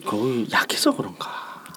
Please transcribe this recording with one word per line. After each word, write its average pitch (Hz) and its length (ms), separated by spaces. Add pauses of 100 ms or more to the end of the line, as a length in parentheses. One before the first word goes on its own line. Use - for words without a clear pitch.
거기 117 460
약해서 - 440
그런가. - 540 (280)